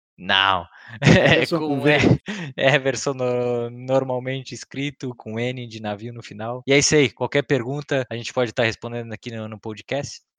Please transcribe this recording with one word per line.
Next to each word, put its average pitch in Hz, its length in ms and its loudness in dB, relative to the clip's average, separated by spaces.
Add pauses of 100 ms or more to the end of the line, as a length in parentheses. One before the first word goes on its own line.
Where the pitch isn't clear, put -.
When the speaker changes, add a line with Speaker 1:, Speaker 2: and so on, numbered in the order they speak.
(160)
Speaker 1:
não. 95 500 2 (200)
<laughs> 113 160 -16
Speaker 2:
Everson 143 540 6
Speaker 1:
É 160 40 2
com 156 100 -2
Speaker 2:
com 139 120 -2
V? 147 100 4 (640)
Speaker 1:
E-, - 60 -6 (140)
Everson 135 380 0
no-, 123 580 -2
normalmente 131 840 -2
escrito 131 600 -10
com 113 240 -8
N 123 260 -4
de 110 160 -12
navio 107 320 -8
no 117 80 -14
final. 113 460 -10
E 135 60 4
é 143 40 8
isso 143 180 4
aí, 143 140 6
qualquer 135 320 -2
pergunta 135 680 -2
a 117 40 -6
gente 117 160 -8
pode 120 220 0
tá 123 100 0
respondendo 117 480 -4
aqui 113 200 -12
no, 110 160 -8
no 110 120 -12
podcast. 135 640 -8 (180)